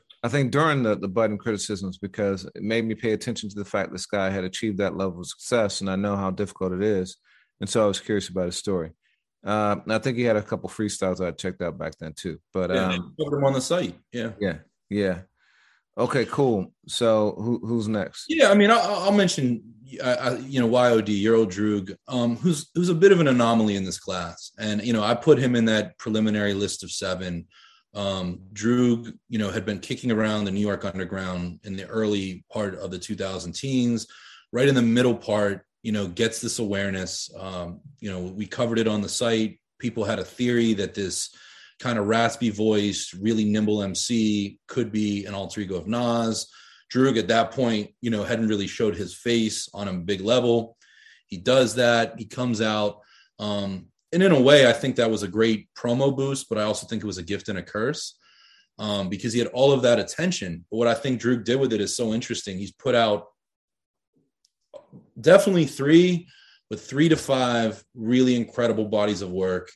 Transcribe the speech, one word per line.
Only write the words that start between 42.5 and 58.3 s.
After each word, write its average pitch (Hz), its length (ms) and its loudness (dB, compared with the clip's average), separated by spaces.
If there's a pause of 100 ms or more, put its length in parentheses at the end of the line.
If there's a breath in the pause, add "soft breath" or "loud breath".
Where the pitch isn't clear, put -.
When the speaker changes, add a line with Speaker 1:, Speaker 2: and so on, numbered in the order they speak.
Speaker 2:
voiced, 104 640 0
really 107 300 0
nimble 104 380 2
M 95 120 -4
C 104 720 0
could 113 240 -4
be 104 360 -2
an 101 80 -10
alter 98 260 -8
ego 95 160 -6
of 82 100 -8
Nas. 117 640 -2 (420 loud breath)
Droog 127 260 4
at 92 100 0
that 113 220 4
point, 113 400 0 (100)
you 120 100 -4
know, 104 140 0
hadn't 113 240 0
really 101 180 0
showed 104 280 0
his 87 200 -8
face 113 600 -2
on 101 140 -6
a 92 40 -6
big 92 280 -4
level. 117 560 0 (500 soft breath)
He 98 100 -12
does 117 400 2
that. 117 420 2
He 113 60 -10
comes 120 360 -4
out. 107 400 -2 (380 soft breath)
Um, 101 480 -6 (260)
and 175 100 4
in 190 100 8
a 139 80 6
way, 135 280 8
I 120 40 6
think 127 240 -2
that 117 140 2
was 101 140 -2
a 95 40 -4
great 110 460 2
promo 127 420 0
boost, 139 320 -4
but 107 100 -4
I 107 40 0
also 107 240 -2
think 110 160 -6
it 110 40 -6
was 92 120 -6
a 87 60 -10
gift 95 240 -6
and 98 100 -6
a 87 40 -8
curse, 117 540 -6 (640 soft breath)